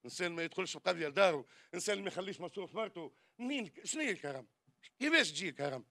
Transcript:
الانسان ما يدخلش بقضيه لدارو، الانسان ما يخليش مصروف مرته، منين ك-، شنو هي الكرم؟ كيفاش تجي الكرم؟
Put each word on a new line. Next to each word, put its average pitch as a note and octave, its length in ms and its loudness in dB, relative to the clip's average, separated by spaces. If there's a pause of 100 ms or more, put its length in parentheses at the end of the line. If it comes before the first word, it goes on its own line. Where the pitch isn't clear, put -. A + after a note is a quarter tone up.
الانسان E3+ 300 -2
ما E3+ 120 -2
يدخلش E3 340 -4
بقضيه E3 300 2
لدارو، D3+ 380 6 (240)
الانسان G3 320 0
ما F#3+ 60 -4
يخليش F3+ 340 -4
مصروف E3+ 340 -8
مرته، F#3 360 -4 (280)
منين B3 280 -2
ك-، - 180 -16
شنو D#4 160 -2
هي C4 100 2
الكرم؟ C#3 360 -4 (520)
كيفاش D4+ 320 4
تجي D#3+ 180 -2
الكرم؟ C3+ 420 -4